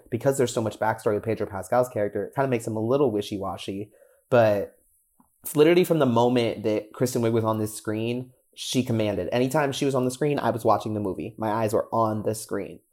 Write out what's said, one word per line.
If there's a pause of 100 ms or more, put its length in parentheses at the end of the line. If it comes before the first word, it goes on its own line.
(100)
because
there's
so
much
backstory
with
Pedro
Pascal's
character,
it
kind
of
makes
him
a
little
wishy-washy, (380)
but (680)
it's
literally
from
the
moment
that
Kristen
Wiig
was
on
this
screen, (220)
she
commanded.
Anytime
she
was
on
the
screen,
I
was
watching
the
movie.
My
eyes
were
on
the
screen. (120)